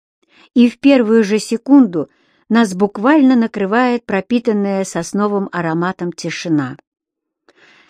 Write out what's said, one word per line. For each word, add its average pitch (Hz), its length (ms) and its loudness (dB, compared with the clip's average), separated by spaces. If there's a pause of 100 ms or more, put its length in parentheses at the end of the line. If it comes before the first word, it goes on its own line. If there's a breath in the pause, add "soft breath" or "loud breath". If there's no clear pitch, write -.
(540 soft breath)
И 240 160 4
в - 100 -18
первую 226 440 4
же 208 160 0
секунду 226 720 0 (400)
нас 214 260 2
буквально 254 600 2
накрывает 233 720 -2
пропитанная 202 760 -2
сосновым 196 680 -4
ароматом 175 640 -4
тишина. 147 640 -6 (1120 soft breath)